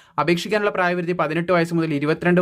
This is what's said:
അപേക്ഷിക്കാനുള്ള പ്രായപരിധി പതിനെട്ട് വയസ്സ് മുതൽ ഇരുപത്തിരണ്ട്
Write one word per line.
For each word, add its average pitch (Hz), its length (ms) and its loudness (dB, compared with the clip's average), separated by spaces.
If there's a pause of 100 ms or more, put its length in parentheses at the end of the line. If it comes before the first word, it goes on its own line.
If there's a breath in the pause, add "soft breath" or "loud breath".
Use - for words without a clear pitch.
(220 loud breath)
അപേക്ഷിക്കാനുള്ള 202 540 0
പ്രായപരിധി 180 460 0
പതിനെട്ട് 165 340 -2
വയസ്സ് 170 220 0
മുതൽ 160 200 0
ഇരുപത്തിരണ്ട് 160 440 2